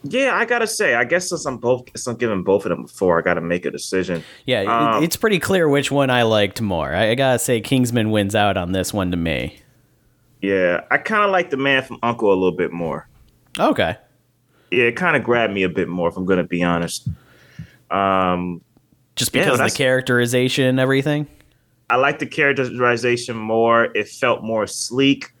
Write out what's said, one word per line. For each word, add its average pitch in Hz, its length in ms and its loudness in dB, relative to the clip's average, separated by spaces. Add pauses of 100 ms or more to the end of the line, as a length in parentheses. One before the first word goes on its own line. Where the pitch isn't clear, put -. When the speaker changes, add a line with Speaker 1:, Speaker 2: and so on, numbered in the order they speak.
Speaker 1:
yeah, 233 320 0
I 220 100 0
gotta 233 220 0
say, 156 280 0
I 120 80 2
guess 170 260 0
since 165 160 -6
I'm 131 120 -6
both, 120 260 0 (120)
since 120 120 -8
I'm 120 80 -4
giving 104 280 -2
both 98 220 2
of 107 40 -2
them 85 160 -4
a - 20 -20
four, 90 320 2
I - 20 0
gotta 82 200 0
make 87 240 -4
a 73 60 -4
decision. 90 520 -4 (220)
Speaker 2:
Yeah, 120 160 0
it, 98 60 -2
Speaker 1:
Um, 117 360 2
Speaker 2:
it's 170 140 -2
pretty 214 220 0
clear 185 300 2
which 143 220 2
one 139 180 2
I 123 140 4
liked 107 380 2
more. 82 320 -2
I, 104 180 2
I 120 40 2
gotta 131 240 2
say 120 220 0
Kingsman 120 500 0
wins 104 240 0
out 104 220 2
on 87 140 -4
this 92 220 -2
one 92 180 -2
to 90 60 -2
me. 78 400 -4 (840)
Speaker 1:
Yeah, 92 480 2
I - 80 2
kinda 208 300 0
like 185 220 0
The 139 80 -4
Man 135 260 2
from 120 200 -14
uncle 117 260 0
a 98 60 6
little 92 220 0
bit 87 140 -2
more. 80 360 -6 (520)
Speaker 2:
Okay. 160 360 0 (760)
Speaker 1:
Yeah, 120 140 4
it 117 100 2
kinda 165 240 0
grabbed 113 340 0
me 98 100 0
a 92 60 2
bit 87 200 -2
more, 87 180 -2
if 85 100 -2
I'm 92 80 -4
gonna 90 200 2
be 87 180 -2
honest. 85 440 -2 (840)
Um, 90 720 0 (540)
Speaker 2:
Just - 200 -4
Speaker 1:
yeah, 135 60 2
Speaker 2:
because 160 120 2
of 123 60 2
the 135 60 2
Speaker 1:
that's - 100 -2
Speaker 2:
characterization 127 880 2
and 127 140 2
everything? 135 480 0 (640)
Speaker 1:
I 120 80 -8
like 143 220 0
the 151 60 -6
characterization 123 1120 -2
more. 113 600 2
It 104 120 -2
felt - 360 -2
more 110 220 -2
sleek. 135 760 -2